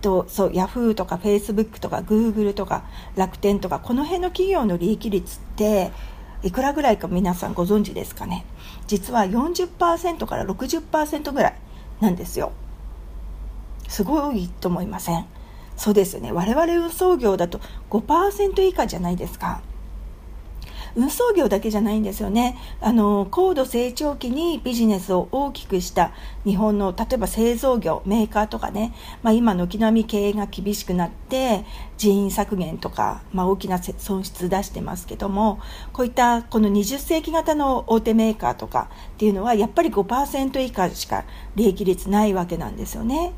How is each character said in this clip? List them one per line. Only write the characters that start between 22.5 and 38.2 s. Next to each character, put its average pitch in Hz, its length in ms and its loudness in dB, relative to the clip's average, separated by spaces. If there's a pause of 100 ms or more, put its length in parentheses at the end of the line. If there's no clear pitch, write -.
あ 226 140 2
の、 208 380 4
高 370 240 4
度 262 100 2
成 247 260 -2
長 285 240 -2
期 254 140 -6
に 311 340 0
ビ 247 120 -2
ジ 233 100 4
ネ 208 140 4
ス 185 160 0
を 180 160 0
大 277 200 0
き - 140 -12
く 185 160 0
し 180 80 -6
た 175 220 2 (340)
日 202 120 2
本 214 200 4
の、 196 180 0
例 226 200 -2
え - 20 0
ば 220 80 0
製 233 300 2
造 247 240 2
業、 - 260 -2
メ 208 200 4
ー 220 40 -6
カ 214 140 2
ー 214 40 -2
と 220 120 -6
か - 100 -4
ね、 226 240 -4 (300)
ま 226 80 4
あ、 - 20 8
今 226 220 4
軒 180 240 -2
並 226 240 6
み - 20 0
経 202 220 0
営 202 60 2
が 208 120 -2
厳 196 300 -6
し - 80 -8
く 185 100 -4
な 180 140 0
っ - 20 -4
て、 262 560 0 (320)
人 202 180 6
員 202 140 2
削 202 260 -2
減 165 220 -4
と - 140 -6
か、 104 320 0 (100)
ま 185 100 0
あ、 180 40 2
大 196 100 4
き 190 100 -8
な 185 120 0
せ-、 180 180 -8
損 190 260 -4
失 180 240 -6
出 190 140 2
し 202 80 -6
て - 100 -8
ま 170 160 -6
す 180 120 -12
け - 80 -10
ど 196 120 -6
も、 202 320 2 (320)
こ 254 120 -2
う - 20 0
い 233 40 -2
っ - 20 -16
た 240 320 4
こ - 160 0
の 214 100 6
二 202 140 4
十 269 160 -2
世 320 240 0
紀 320 80 -6
型 320 240 2
の 269 320 2
大 226 120 6
手 220 140 0
メ 220 160 6